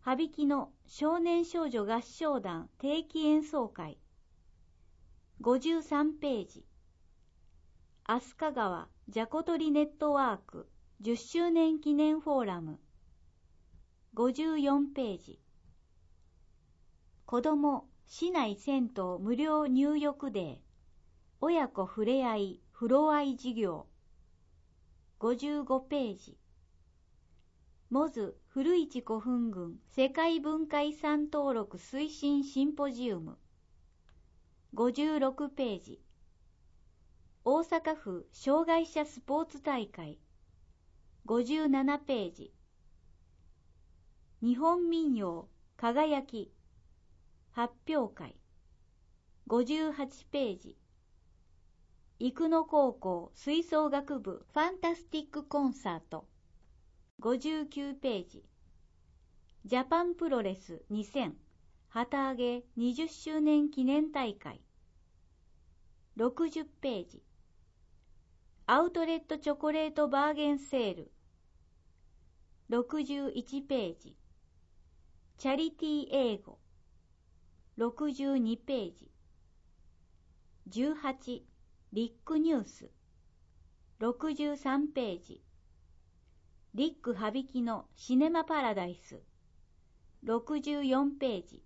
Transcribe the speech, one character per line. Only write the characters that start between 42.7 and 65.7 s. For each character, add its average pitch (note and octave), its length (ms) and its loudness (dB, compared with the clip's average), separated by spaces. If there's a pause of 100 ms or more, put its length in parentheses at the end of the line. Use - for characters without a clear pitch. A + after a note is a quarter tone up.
日 A#3+ 140 4
本 E4+ 320 2
民 D#4+ 260 2
謡 F3 340 -4 (280)
輝 C#4 460 2
き A3+ 300 -10 (960)
発 A#3+ 240 -4 (140)
表 D4 260 0
会、 - 220 -16 (1120)
五 A#3 160 4
十 D4+ 300 0
八 C#4+ 320 -8
ペ C4 280 -2
ー F3+ 60 -10
ジ。 - 200 -20 (1400)
生 B3+ 300 0
野 D#4+ 160 4
高 D4 300 4
校 F3 400 -4
吹 D#4 280 0
奏 D4+ 280 2
楽 C#4+ 300 -2
部 G3 320 -10
フ - 60 0
ァ E4 120 2
ン F#4 80 -10
タ E4+ 180 0
ス - 80 -18
テ - 140 -6
ィ D4 60 -6
ッ - 60 -20
ク D4 140 -8
コ C#4+ 180 0
ン C4 120 2
サ F3 220 -6
ー D#3+ 120 -8
ト、 - 180 -12 (960)
五 A#3+ 160 0
十 D4+ 300 -4
九 C#4+ 280 -8
ペ B3 260 -2
ー F3 60 -12
ジ。 - 180 -20 (1200)
ジ A#3+ 100 0
ャ B3+ 80 2
パ E4 180 0
ン F4 120 0
プ E4+ 160 -2
ロ B3 120 0
レ F#3+ 120 -2
ス E3+ 340 -16
二 G#3 160 -4
千 A#3 320 -4 (520)
旗 C4+ 420 -2
揚 C4 40 -4
げ A#3+ 300 -2 (120)
二 A#3+ 180 0
十 D#4+ 140 -2
周 D#4 320 -4
年 D4+ 300 6
記 C4 140 0
念 D4+ 280 4
大 B3 220 -2
会、 - 280 -14 (1500)